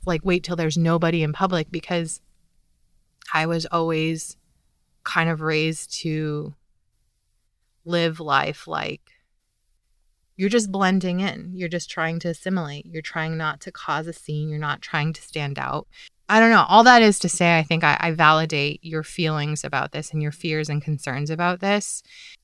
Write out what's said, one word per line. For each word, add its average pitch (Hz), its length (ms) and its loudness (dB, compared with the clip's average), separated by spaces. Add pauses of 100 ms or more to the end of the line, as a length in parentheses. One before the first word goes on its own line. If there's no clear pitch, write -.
like, 165 180 -2
wait 180 200 0
till 175 120 -6
there's 160 220 -2
nobody 165 460 2
in 151 100 -2
public," 180 380 -2
because 165 500 -6 (1120)
I 160 140 2
was 165 180 -2
always 160 720 -2 (640)
kind 165 260 0
of 156 120 -4
raised 156 500 -2 (100)
to 151 520 -6 (1300)
live 165 360 -2
life 143 480 -2
like - 340 -6 (1400)
you're 196 80 2
just 214 240 2
blending 185 480 0
in. 190 340 -6
You're 180 140 -6
just 170 220 -8
trying 165 300 -4
to 175 100 -4
assimilate. 160 560 -6
You're 165 160 -12
trying 160 340 -6
not 156 240 -4
to - 140 -16
cause 156 340 -4
a 165 60 -8
scene. 151 340 -6
You're 151 100 -4
not 147 240 -4
trying 156 300 -2
to - 100 -10
stand 143 380 -8
out. 131 260 -6 (440)
I 220 100 6
don't 226 100 8
know. 202 200 8
All 220 160 10
that 240 160 10
is 208 180 6
to 180 80 -2
say, 170 320 4
I 156 40 2
think 165 200 -2
I, 147 160 4
I 170 120 -2
validate 156 720 4
your 160 220 -6
feelings 151 640 -4
about 139 260 -4
this 151 220 -10
and 156 100 -2
your 147 80 -4
fears 156 380 -4
and 147 120 -2
concerns 143 480 -4
about 175 300 -2
this. 202 440 -2 (400)